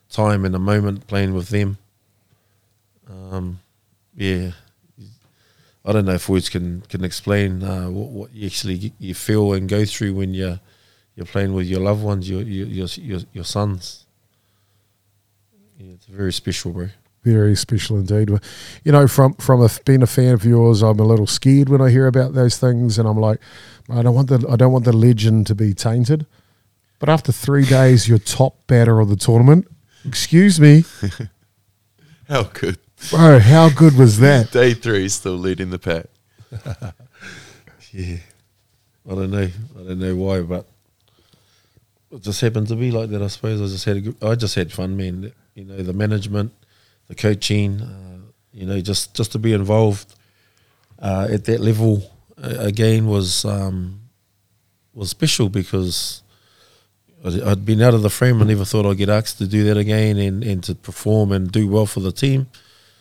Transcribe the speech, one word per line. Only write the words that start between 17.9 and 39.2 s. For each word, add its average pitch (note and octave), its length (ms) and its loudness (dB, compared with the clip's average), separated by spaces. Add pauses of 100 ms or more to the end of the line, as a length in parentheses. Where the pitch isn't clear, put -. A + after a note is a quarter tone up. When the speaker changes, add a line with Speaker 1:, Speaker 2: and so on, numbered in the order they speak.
Speaker 2:
indeed. G#2 340 0
Well, G2+ 100 0 (440)
you D#3 80 2
know, C#3+ 160 6
from, C#3 260 2
from B2+ 260 2
a A#2+ 60 6
f-, - 180 -4
being C3+ 180 4
a B2 40 6
fan B2+ 280 2
of G#2 100 0
yours, A#2 380 4
I'm A2 180 2
a G#2+ 40 2
little A2 220 4
scared C3+ 420 2
when C3+ 120 2
I C3 100 4
hear C3 160 4
about C3 280 0
those B2 240 2
things, A#2+ 400 0
and A2+ 100 0
I'm G#2+ 100 0
like, G#2+ 220 0 (500)
"I A#2+ 120 -2
don't A#2+ 120 2
want C3 140 0
the, B2 200 0
I C3 60 0
don't B2+ 180 4
want B2+ 120 0
the A#2 120 4
legend A2 520 2
to A2 60 -2
be G#2 200 0
tainted." B2 520 -2 (760)
But C#3 80 -2
after D3+ 240 0
three C#3 340 0
days, B2+ 420 6
you're A#2 100 4
top - 500 -2
batter A#2 320 4
of G#2+ 80 2
the G2+ 80 0
tournament. B2 500 4 (400)
Excuse E3 540 2
me. D3+ 240 8 (680)
Speaker 3:
<laughs> - 800 -20
How C3 160 -2
good. - 340 -8 (320)
Speaker 2:
Bro, D#3+ 300 8
how D#3 280 8
good D3+ 280 6
was A#2 240 6
that? C3 320 4
Speaker 3:
Day B2 220 4
three, G#2 340 -2
still F#2+ 280 -6
leading F2+ 340 -4
the F2+ 80 -8
pack. E2 280 -6 (440)
<laughs> - 440 -14 (960)
Speaker 1:
Yeah. F2 280 -10 (920)
I F#2+ 40 -10
don't F#2+ 160 -6